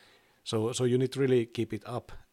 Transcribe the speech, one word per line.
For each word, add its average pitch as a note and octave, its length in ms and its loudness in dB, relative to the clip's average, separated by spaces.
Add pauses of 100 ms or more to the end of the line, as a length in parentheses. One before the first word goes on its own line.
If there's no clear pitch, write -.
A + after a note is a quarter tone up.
(440)
So, A2+ 280 -2
so B2 140 -2
you B2 120 4
need B2+ 160 2
to C3 60 -6
really B2+ 260 4
keep A2+ 280 -6
it G#2 120 -8
up. - 260 -8 (220)